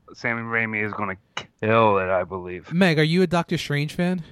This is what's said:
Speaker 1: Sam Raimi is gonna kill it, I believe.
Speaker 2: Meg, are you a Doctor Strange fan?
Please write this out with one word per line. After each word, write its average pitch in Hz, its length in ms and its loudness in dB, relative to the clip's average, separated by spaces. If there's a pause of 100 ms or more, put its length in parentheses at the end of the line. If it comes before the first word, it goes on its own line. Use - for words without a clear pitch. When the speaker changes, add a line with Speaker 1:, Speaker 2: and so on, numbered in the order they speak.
(140)
Speaker 1:
Sam 117 220 -4 (120)
Raimi 110 360 -2
is 104 80 -4
gonna 98 240 -6 (440)
kill 110 380 4
it, 92 100 0
I 92 160 2
believe. 90 480 -10
Speaker 2:
Meg, 170 260 2
are 156 60 4
you 170 180 2
a 185 40 4
Doctor 170 320 -2
Strange 147 360 -4
fan? 180 380 -2